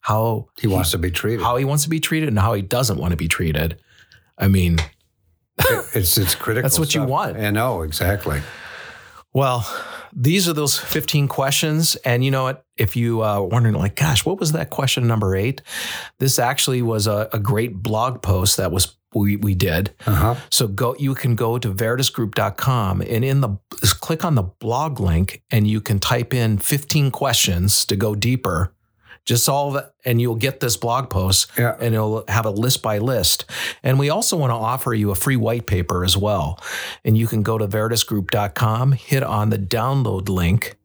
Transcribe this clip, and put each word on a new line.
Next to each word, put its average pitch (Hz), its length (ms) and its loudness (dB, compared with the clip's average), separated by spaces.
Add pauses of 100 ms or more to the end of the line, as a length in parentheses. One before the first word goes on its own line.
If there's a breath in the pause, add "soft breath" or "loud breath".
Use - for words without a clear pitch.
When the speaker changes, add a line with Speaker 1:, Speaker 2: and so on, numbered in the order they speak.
Speaker 1:
how 110 480 0 (100)
Speaker 2:
He - 80 -2
wants 92 260 2
to 98 60 -2
be 87 120 0
treated. 104 320 -2
Speaker 1:
how 120 140 0
he 135 100 0
wants 143 180 0
to 160 60 -4
be 160 100 0
treated 156 300 -2
and 107 80 2
how 110 160 2
he 101 80 -2
doesn't 110 340 0
want 85 140 -2
to 82 80 0
be 80 100 -2
treated. 80 500 -2 (600 soft breath)
I 98 100 2
mean, 90 300 4 (800)
Speaker 2:
It, - 260 2 (100)
it's, 101 220 2
it's 98 180 2
critical 117 320 -2
Speaker 1:
That's 139 120 2
what 156 160 0
you 156 80 0
Speaker 2:
stuff. 135 80 0
Speaker 1:
want. 147 260 -2
Speaker 2:
I 104 140 -2
know, 107 320 0
exactly. 78 580 0 (920 loud breath)
Speaker 1:
Well, 127 320 0 (480 loud breath)
these 170 360 2
are 170 40 0
those 147 260 0
fifteen 151 500 0
questions. 151 680 0
And 123 280 0
you 139 60 2
know 131 140 0
what? 135 200 -6 (120)
If 107 200 0
you, 117 260 0
uh, 104 200 0
wondering, 110 340 2
like, 95 180 -2
"Gosh, 143 300 0
what 190 160 -2
was 151 120 0
that 160 180 -2
question 127 360 0
number 104 300 2
eight?" 113 260 -2 (560 loud breath)
This 131 220 2
actually 127 420 0
was 110 240 2
a, 107 260 0
a 113 60 -2
great 104 380 0
blog 113 460 -2
post 92 340 2
that 92 160 0
was, 95 240 -2 (180)
we, 101 220 2
we 104 180 0
did. 90 400 0 (120)
Speaker 2:
Uh-huh. 110 280 2 (160)
Speaker 1:
So - 160 2
go, 117 320 -2
you 135 160 -2
can 120 220 0
go 117 220 0
to 117 100 -4
veritas 113 420 0
group 107 240 -4
dot 110 220 0
com, 98 460 0
and 117 220 0
in 135 160 2
the, 117 100 0 (300)
just - 200 2
click 160 240 -2
on 165 100 2
the 107 80 2
blog 120 560 -4
link, 90 440 0 (100)
and 107 160 4
you 107 120 2
can 98 200 0
type 123 340 0
in 113 240 2
fifteen 143 540 0
questions 104 720 2
to - 120 0
go 107 200 0
deeper. 101 580 0 (520 loud breath)
Just 117 180 2
solve 143 320 0
it, 139 80 -2 (220)
and 120 120 2
you'll 120 160 2
get 131 260 -2
this 120 180 -2
blog 123 320 -2
post, 95 480 2
Speaker 2:
Yeah. 120 200 0
Speaker 1:
and 117 160 0
it'll 110 340 -2
have 107 180 0
a 110 40 0
list 113 320 0
by 107 160 0
list. 113 460 0 (380 loud breath)
And 131 160 2
we 143 100 2
also 190 300 0
want 135 120 2
to 117 40 2
offer 117 400 -2
you 104 160 2
a 92 40 0
free 131 220 0
white 113 300 0
paper 90 400 0
as 95 100 2
well. 95 420 0 (460 loud breath)
And 110 140 4
you 113 80 2
can 110 160 0
go 110 160 0
to 107 80 0
veritas 110 360 -2
group 104 280 -4
dot 104 240 0
com, 117 380 2
hit 131 300 0
on 107 280 0
the 98 80 0
download 110 720 -2
link 92 540 0